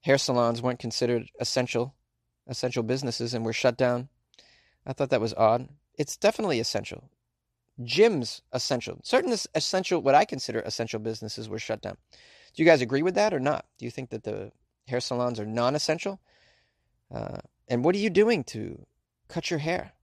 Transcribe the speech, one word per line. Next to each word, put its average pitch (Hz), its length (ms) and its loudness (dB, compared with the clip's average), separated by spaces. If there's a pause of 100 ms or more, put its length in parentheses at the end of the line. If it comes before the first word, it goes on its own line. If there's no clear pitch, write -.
hair 139 160 4
salons 117 440 0
weren't 127 160 -2
considered 120 500 -2 (100)
essential, 127 560 -2 (520)
essential 127 360 -4
businesses 120 520 -2
and 113 100 -2
were 113 80 -2
shut 123 240 2
down. 123 320 0 (760)
I - 60 -8
thought 135 180 -2
that 127 100 4
was 110 140 -2
odd. 117 340 4 (300)
It's - 180 -4
definitely 196 440 2
essential. - 500 -6 (720)
Gyms, 139 640 2 (100)
essential. 123 500 -4
Certain 262 300 2
es-, - 220 -4
essential, 180 460 0
what 135 140 4
I 147 100 8
consider 120 360 -4
essential 110 400 -6
businesses 110 480 -8
were 104 100 -8
shut 110 220 -6
down. 95 160 -10 (580)
Do 156 80 0
you 165 60 8
guys 151 140 10
agree 135 200 0
with 185 120 0
that 208 180 4
or 143 80 -2
not? 139 240 -2 (140)
Do 120 60 -14
you 120 60 -8
think 131 200 -10
that 113 140 -10
the 104 280 -8 (340)
hair 123 140 -2
salons 123 400 -2
are 104 60 -6
non-essential? 147 760 0 (960)
Uh, - 240 -8 (300)
and 120 160 0
what 175 100 4
are 202 40 -2
you 208 120 0
doing 196 340 4
to - 420 -10 (420)
cut - 220 -6
your 160 100 -2
hair? 165 320 -4 (100)